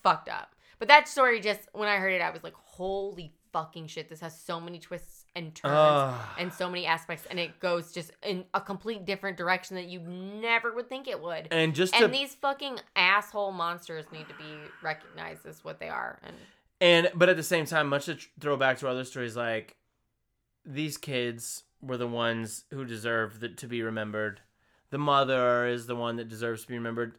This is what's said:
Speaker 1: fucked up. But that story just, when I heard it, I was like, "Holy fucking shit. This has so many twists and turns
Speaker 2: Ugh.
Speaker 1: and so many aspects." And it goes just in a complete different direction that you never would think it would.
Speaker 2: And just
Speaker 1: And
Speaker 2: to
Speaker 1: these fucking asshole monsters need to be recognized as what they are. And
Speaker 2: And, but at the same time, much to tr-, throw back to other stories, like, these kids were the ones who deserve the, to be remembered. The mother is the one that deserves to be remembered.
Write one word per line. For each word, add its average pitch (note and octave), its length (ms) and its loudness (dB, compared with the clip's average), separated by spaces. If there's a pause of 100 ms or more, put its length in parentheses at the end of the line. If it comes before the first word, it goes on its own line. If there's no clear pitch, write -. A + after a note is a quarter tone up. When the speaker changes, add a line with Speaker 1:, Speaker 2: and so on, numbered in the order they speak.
Speaker 1:
fucked E3+ 280 4
up. - 240 -8 (240)
But A#3 100 -2
that D4+ 180 12
story B3 340 4
just, G3+ 200 -2 (120)
when G#3+ 160 -4
I G#3 80 4
heard F#3+ 180 0
it, F3 80 0
I E3 80 0
was E3 120 -12
like, E3 120 -14
"Holy F#3+ 800 -8 (180)
fucking D#3+ 360 -6
shit. D#3+ 200 -10
This D#3+ 120 -18
has E3 200 -12
so E3+ 180 -6
many E3+ 220 -12
twists - 460 -14 (100)
and D#3+ 180 -10
turns C#3+ 220 -2
Speaker 2:
Ugh. C#3+ 420 6 (200)
Speaker 1:
and F3+ 140 -6
so F3+ 160 -4
many F3+ 180 -6
aspects." E3 400 -2
And F3 120 -8
it E3 220 -6
goes F3 320 -2
just E3+ 180 -10 (140)
in F#3 300 -4
a G3 60 0
complete G3+ 440 -8
different G3 320 -4
direction F3+ 400 -2
that F3+ 100 -6
you F3+ 140 -12
never G#3+ 760 -2
would A#3+ 140 -6
think C4 180 -10
it G#3 140 -6
would. D#3+ 320 -8
Speaker 2:
And D#3+ 220 4
just F3+ 200 2
Speaker 1:
And A#3 60 8
Speaker 2:
to A3 80 10
Speaker 1:
these C4+ 260 -2
fucking C#4 460 -4 (160)
asshole G3 560 2
monsters E3+ 580 -6
need D#3 180 -14
to - 60 -16
be D3+ 220 -14 (260)
recognized D#3+ 640 -10
as D#3 160 -18
what D#3 160 -12
they D#3+ 120 -10
are. - 340 -8
And - 100 -16 (460)
Speaker 2:
And, F3 340 8
but F3 140 8
at F3+ 80 6
the D#3+ 80 -4
same E3 200 2
time, D3+ 240 2
much C#3+ 180 0
to D#3+ 100 -6
tr-, - 120 -20 (120)
throw C#3+ 160 0
back C3 220 4
to C#3 100 -4
other B2+ 160 -4
stories, A#2+ 320 -8
like, A2+ 400 -4 (880)
these D3 340 -6
kids A#2+ 640 -4 (180)
were C3 160 -6
the A#2+ 120 -4
ones A#2 640 -2
who C3+ 140 -8
deserve A2+ 540 -2
the, A2+ 120 -8
to - 180 -14
be A#2 140 -4
remembered. G#2+ 580 -4 (500)
The C#3 80 -6
mother C3 720 4
is A#2+ 180 -2
the B2 80 -4
one A#2 220 -2
that A#2 120 -8
deserves A2 340 -4
to - 60 -18
be B2 60 -8
remembered. A#2 440 -4